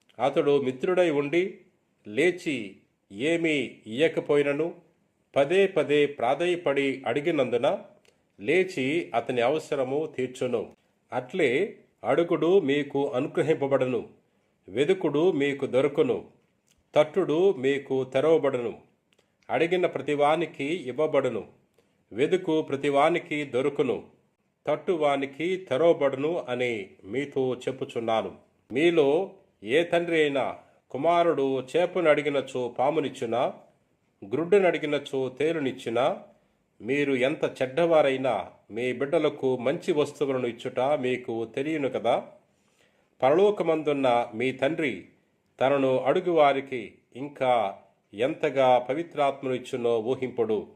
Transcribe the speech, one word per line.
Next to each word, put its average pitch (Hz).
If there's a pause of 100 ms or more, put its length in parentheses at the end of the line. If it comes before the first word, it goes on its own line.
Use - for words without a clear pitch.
(240)
అతడు 143
మిత్రుడై 175
ఉండి 147 (480)
లేచి 127 (360)
ఏమీ 151 (100)
ఇయ్యకపోయినను, 147 (600)
పదే 170
పదే 147
ప్రాధేయపడి 143
అడిగినందున 143 (640)
లేచి 151
అతని 120
అవసరము 139
తీర్చును. 123 (420)
అట్లే 143 (280)
అడుగుడు 170
మీకు 139
అనుగ్రహింపబడును, 135 (600)
వెదుకుడు 151
మీకు 139
దొరుకును, 131 (720)
తట్టుడు 156
మీకు 135
తెరవబడును. 131 (600)
అడిగిన 170
ప్రతివానికి 147
ఇవ్వబడును, 127 (680)
వెదుకు 156
ప్రతివానికి 147
దొరుకును, 131 (640)
తట్టువానికి 147
తెరవబడును 143
అని 123 (140)
మీతో 131
చెప్పుచున్నాను. 113 (380)
మీలో 165 (340)
ఏ 135
తండ్రి 170
అయినా 131 (340)
కుమారుడు 143
చేపను 170
అడిగినచో 139
పామునిచ్చునా, 131 (800)
గ్రుడ్డును 175
అడిగినచో 143
తేలునిచ్చునా? 139 (640)
మీరు 139
ఎంత 135
చెడ్డవారైనా 135 (240)
మీ 120
బిడ్డలకు 139
మంచి 135
వస్తువులను 139
ఇచ్చుట 120
మీకు 127
తెలియను 139
కదా? - (960)
పరలోకమందున్న 151
మీ 127
తండ్రి 135 (520)
తనను 135
అడుగువారికి 139 (220)
ఇంకా 123 (360)
ఎంతగా 131
పవిత్రాత్మను 135
ఇచ్చునో 120
ఊహింపుడు. 113